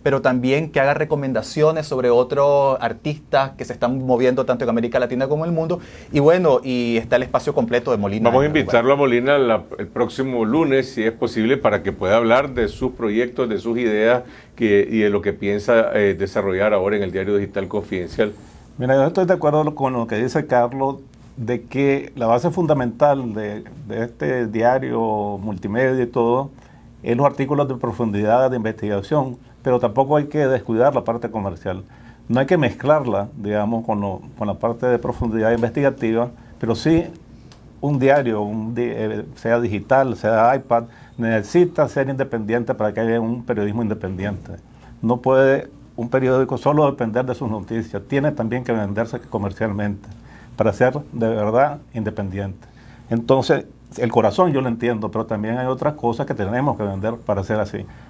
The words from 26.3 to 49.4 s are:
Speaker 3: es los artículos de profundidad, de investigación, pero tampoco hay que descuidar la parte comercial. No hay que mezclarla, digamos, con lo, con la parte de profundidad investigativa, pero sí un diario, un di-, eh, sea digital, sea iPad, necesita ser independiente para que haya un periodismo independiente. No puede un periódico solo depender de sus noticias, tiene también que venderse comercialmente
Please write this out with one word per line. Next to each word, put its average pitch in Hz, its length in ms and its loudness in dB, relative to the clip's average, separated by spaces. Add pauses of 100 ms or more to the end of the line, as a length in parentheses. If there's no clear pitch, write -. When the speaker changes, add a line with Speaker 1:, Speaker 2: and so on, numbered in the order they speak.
Speaker 3:
es 117 120 0
los 143 120 4
artículos 139 400 0
de 131 80 -4
profundidad, 113 760 0
de 127 80 -2
investigación, 110 800 -2 (260)
pero 123 160 2
tampoco 139 380 2
hay 147 80 2
que 147 220 0
descuidar 127 480 2
la 117 80 0
parte 117 260 -4
comercial. 95 540 -6 (440)
No 120 120 0
hay 135 80 0
que 180 100 2
mezclarla, 131 800 0
digamos, 104 480 -2
con 104 160 -2
lo, 98 200 -6 (140)
con 107 120 -6
la 98 80 -4
parte 117 320 -2
de 123 100 2
profundidad 113 540 0
investigativa, 120 800 0 (280)
pero 113 140 -2
sí 165 320 2 (760)
un 143 200 -2
diario, 131 420 4
un 110 320 -6
di-, 120 120 -2
eh, 110 380 -4 (120)
sea 117 240 0
digital, 120 560 0
sea 113 400 4
iPad, 117 300 0 (320)
necesita 120 720 2
ser 135 200 -2
independiente 120 640 -2
para 107 180 -2
que 113 100 -4
haya 113 200 0
un 117 220 -4
periodismo 104 400 -2
independiente. 95 720 -6 (500)
No 117 140 0
puede 135 520 2 (260)
un 120 140 -6
periódico 131 480 0
solo 147 320 2
depender 123 360 -2
de 123 100 -4
sus 123 140 -6
noticias, 110 580 -6
tiene 139 240 0
también 120 320 -4
que 127 80 -4
venderse 113 480 -4
comercialmente 104 880 -6 (460)